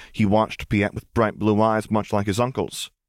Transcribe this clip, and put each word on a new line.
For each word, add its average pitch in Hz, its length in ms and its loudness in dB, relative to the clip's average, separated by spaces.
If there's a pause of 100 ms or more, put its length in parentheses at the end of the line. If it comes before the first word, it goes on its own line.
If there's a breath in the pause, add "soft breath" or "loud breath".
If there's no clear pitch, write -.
(120 loud breath)
He 110 120 0
watched 107 440 0
Piet 101 260 0
with - 180 -14
bright 110 260 0
blue 104 220 2
eyes, 110 300 2
much 104 220 -2
like 101 140 0
his 101 140 0
uncle's, 123 500 -4 (180)